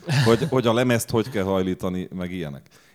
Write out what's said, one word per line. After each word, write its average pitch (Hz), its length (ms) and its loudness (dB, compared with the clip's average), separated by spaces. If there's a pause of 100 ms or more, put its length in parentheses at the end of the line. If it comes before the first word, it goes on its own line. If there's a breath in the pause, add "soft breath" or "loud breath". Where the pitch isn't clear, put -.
<laughs> 131 240 2 (100)
hogy, - 100 -2
hogy 127 180 2
a 113 60 4
lemezt 120 380 2
hogy 117 200 0
kell 101 140 -2
hajlítani, 92 720 -2
meg 90 180 -8
ilyenek. 76 360 -10 (260)